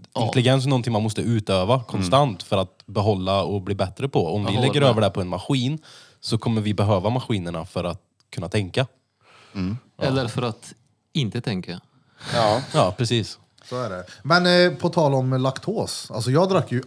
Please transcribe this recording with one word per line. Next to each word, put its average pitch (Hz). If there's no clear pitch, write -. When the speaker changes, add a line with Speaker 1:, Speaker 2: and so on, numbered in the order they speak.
Speaker 1:
Ja. 120
Speaker 2:
intelligens 127
är 143
någonting 120
man 110
måste 107
utöva 104
Speaker 3:
Mm. 131
Speaker 2:
konstant 101
för -
att -
behålla 98
och 92
bli 98
bättre 98
på. 95
Om 104
Speaker 1:
Jag 98
Speaker 2:
vi 98
Speaker 1:
håller 127
Speaker 2:
lägger 139
Speaker 1:
med. 135
Speaker 2:
över 110
det 101
här 92
på 101
en 90
maskin 127
så -
kommer 110
vi 104
behöva 101
maskinerna 87
för 87
att 85
kunna 87
tänka. 107
Speaker 3:
Mm. 98
Speaker 2:
Ja. -
Speaker 1:
Eller 131
för 123
att -
inte 117
tänka. 92
Speaker 3:
Ja. 117
Speaker 2:
Ja, 104
precis. 117
Speaker 4:
Så 127
är 117
det. 90
Men, 175
eh, 147
på 175
tal 156
om 131
laktos. 131
Alltså, 123
jag 175
drack 190
ju 175